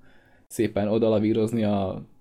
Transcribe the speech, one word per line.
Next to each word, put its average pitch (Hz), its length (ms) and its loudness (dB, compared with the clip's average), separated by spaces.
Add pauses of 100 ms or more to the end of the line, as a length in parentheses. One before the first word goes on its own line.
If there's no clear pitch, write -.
(480)
szépen 104 400 -2
odalavírozni 110 760 2
a 101 420 -2 (160)